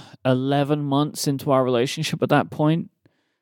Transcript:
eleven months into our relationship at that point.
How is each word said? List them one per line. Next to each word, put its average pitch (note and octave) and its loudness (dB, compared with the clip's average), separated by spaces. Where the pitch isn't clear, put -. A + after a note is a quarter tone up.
eleven C#3 0
months C#3+ -2
into C#3 -4
our C3 4
relationship B2+ -2
at G#2 -2
that C3 2
point. D#3+ 0